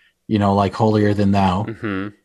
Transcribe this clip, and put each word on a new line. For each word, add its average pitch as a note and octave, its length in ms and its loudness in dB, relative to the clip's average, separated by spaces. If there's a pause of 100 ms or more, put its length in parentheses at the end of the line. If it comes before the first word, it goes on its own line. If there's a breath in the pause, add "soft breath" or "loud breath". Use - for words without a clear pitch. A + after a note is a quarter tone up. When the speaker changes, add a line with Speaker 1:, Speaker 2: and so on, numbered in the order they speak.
(280 soft breath)
Speaker 1:
you A2 100 0
know, G2+ 160 2
like, G2 180 0
holier G#2+ 420 2
than G2+ 180 0
thou. G2 320 0
Speaker 2:
Mm-hmm. G#2 440 -8 (160)